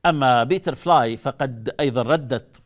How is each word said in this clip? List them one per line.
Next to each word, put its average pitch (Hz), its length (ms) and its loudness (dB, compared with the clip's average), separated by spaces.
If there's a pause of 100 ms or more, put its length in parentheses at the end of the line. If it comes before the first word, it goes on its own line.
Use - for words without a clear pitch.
أما 131 380 4
بيتر 175 300 -2
فلاي 123 420 2
فقد 127 540 -6 (100)
أيضًا 127 220 0
ردت 127 640 -4